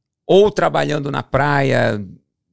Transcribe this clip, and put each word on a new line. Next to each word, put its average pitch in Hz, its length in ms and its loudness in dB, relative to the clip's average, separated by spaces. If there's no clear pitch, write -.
ou 196 240 4
trabalhando 147 580 -2
na 135 140 -6
praia, 131 800 -2